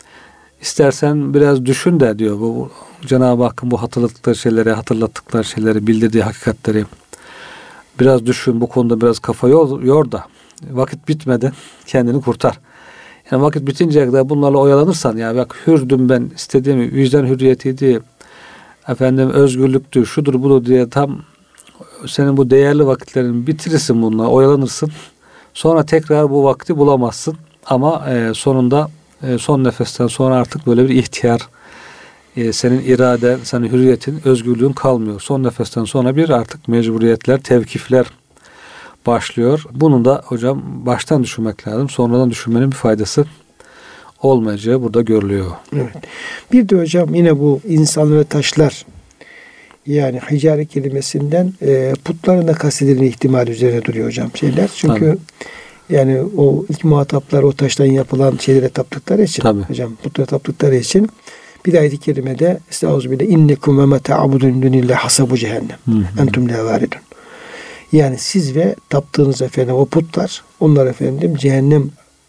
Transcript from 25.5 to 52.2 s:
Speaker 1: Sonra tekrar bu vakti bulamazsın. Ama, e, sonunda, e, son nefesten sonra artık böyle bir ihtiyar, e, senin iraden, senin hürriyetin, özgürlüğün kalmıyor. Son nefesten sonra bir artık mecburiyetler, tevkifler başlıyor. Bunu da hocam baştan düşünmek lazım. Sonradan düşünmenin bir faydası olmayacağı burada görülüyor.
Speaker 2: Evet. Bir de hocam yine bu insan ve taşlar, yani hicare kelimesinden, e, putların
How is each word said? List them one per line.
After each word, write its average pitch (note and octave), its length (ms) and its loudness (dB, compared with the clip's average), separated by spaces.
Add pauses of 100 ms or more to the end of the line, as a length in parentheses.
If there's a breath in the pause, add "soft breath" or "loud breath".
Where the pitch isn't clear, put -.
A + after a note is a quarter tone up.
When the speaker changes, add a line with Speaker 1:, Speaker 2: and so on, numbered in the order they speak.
Speaker 1:
Sonra D#3+ 320 0
tekrar D3+ 440 0
bu C#3 140 2
vakti C#3 340 0
bulamazsın. C#3 580 0 (300)
Ama, C#3 440 -2
e, A#2 240 -2
sonunda, C3+ 540 0 (360)
e, B2+ 140 -4
son C3+ 260 0
nefesten A#2+ 440 -2
sonra C3 280 0
artık B2 320 -4
böyle B2 220 4
bir B2+ 60 0
ihtiyar, A#2+ 460 -2 (960 loud breath)
e, A2+ 160 -2
senin B2+ 280 0
iraden, B2 640 2
senin A#2+ 280 -4
hürriyetin, B2+ 540 2
özgürlüğün B2 480 2
kalmıyor. A2 480 -2
Son C3+ 220 -4
nefesten A#2 400 -4
sonra B2+ 320 -2
bir D#3+ 140 0
artık - 380 -2
mecburiyetler, A#2 720 0
tevkifler B2+ 640 0 (1000 loud breath)
başlıyor. A#2+ 640 0
Bunu C3 340 2
da C#3 200 2
hocam B2 360 -4 (240)
baştan B2 380 -2
düşünmek A2+ 440 -8
lazım. A#2+ 220 -4
Sonradan B2 400 0
düşünmenin A#2 420 -2
bir C3 40 -6
faydası A2 500 0 (960 loud breath)
olmayacağı A#2 600 0
burada A#2 200 0
görülüyor. G2+ 500 0 (240)
Speaker 2:
Evet. B2+ 140 -4 (640 loud breath)
Bir A#3+ 180 4
de G3+ 100 4
hocam E3 360 0
yine E3 240 4
bu C#3+ 280 2
insan D3+ 500 2
ve D3 60 4
taşlar, - 600 -2 (1000 loud breath)
yani C#3 340 -2 (120)
hicare D3+ 340 2
kelimesinden, C#3+ 960 -4
e, C3+ 320 0 (120)
putların E3+ 420 0